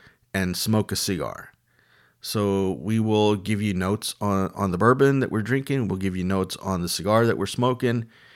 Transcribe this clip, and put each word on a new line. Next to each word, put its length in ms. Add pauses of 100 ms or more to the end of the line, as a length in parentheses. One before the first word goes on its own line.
(320)
and 240
smoke 360
a 40
cigar. 560 (680)
So 600
we 200
will 360
give 240
you 140
notes 460
on, 340
on 160
the 80
bourbon 420
that 120
we're 100
drinking. 440
We'll 120
give 180
you 80
notes 320
on 240
the 80
cigar 380
that 120
we're 80
smoking. 600 (300)